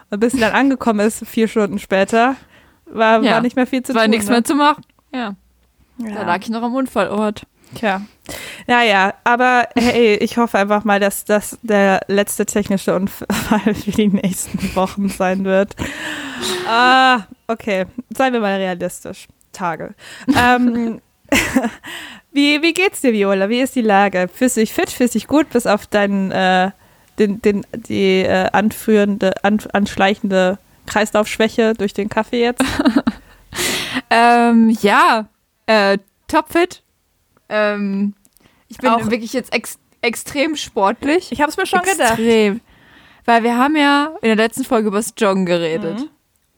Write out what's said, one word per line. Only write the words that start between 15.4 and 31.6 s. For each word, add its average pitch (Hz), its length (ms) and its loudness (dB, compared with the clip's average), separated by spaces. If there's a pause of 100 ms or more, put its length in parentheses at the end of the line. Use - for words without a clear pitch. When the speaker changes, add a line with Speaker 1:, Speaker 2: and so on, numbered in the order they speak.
Speaker 1:
wird. 190 320 0 (920)
Ah, 254 520 4 (260)
okay. 202 380 -4 (300)
Seien 262 180 0
wir 233 60 0
mal 196 180 -2
realistisch. 180 680 -8 (240)
Tage. 180 440 -10 (420)
Ähm, 240 640 2 (300)
<laughs> 277 100 2 (880)
wie, 285 300 2
wie 330 120 2
geht's 381 280 0
dir, 247 120 2
Viola? 196 360 0
Wie 240 120 0
ist 269 140 -2
die 254 60 0
Lage? 196 500 2
Fühlst - 260 0
du 220 40 2
dich 220 120 0
fit? 359 180 -2
Fühlst - 240 0
du 220 40 0
dich - 80 -14
gut? 294 220 2
Bis 240 160 -2
auf 202 220 0
deinen, 202 440 0
äh, 185 400 2 (480)
den, 202 220 0
den, 202 240 0 (100)
die, 196 460 0
äh, 185 300 0
anführende, 208 920 0
an-, 208 160 2 (140)
anschleichende 196 840 0 (260)
Kreislaufschwäche 220 880 0